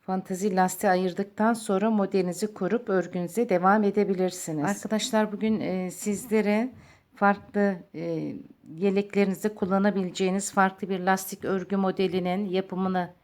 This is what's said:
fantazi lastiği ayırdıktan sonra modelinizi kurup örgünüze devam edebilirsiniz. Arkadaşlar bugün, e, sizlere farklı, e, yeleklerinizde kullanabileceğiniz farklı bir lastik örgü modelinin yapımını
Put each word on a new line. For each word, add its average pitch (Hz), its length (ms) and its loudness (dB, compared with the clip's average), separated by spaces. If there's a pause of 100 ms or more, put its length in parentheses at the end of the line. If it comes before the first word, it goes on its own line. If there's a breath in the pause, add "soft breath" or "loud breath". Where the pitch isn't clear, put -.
fantazi 190 560 -2
lastiği 185 340 2
ayırdıktan 196 640 0
sonra 214 360 0
modelinizi 196 640 0
kurup 208 340 -2
örgünüze 180 600 0
devam 196 360 6
edebilirsiniz. 185 800 0
Arkadaşlar 208 680 0
bugün, 208 280 0
e, 180 300 -4
sizlere 208 840 0 (460 loud breath)
farklı, 202 580 2 (180)
e, 156 400 -4 (400)
yeleklerinizde 196 800 0
kullanabileceğiniz 196 1000 0
farklı 190 360 2
bir 185 120 -2
lastik 190 440 -2
örgü 185 320 -2
modelinin 185 680 0
yapımını 185 640 -2 (140)